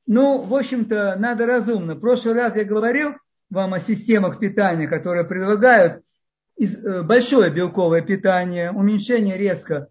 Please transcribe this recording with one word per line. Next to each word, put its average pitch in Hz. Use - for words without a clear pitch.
ну, 269
в 190
общем-то, 220
надо 233
разумно. 214
В -
прошлый 226
раз 226
я 214
говорил 240
вам 185
о 180
системах 202
питания, 190
которые 170
предлагают 196
из-, -
э, 185
большое 226
белковое 170
питание, 180
уменьшение 208
резко 170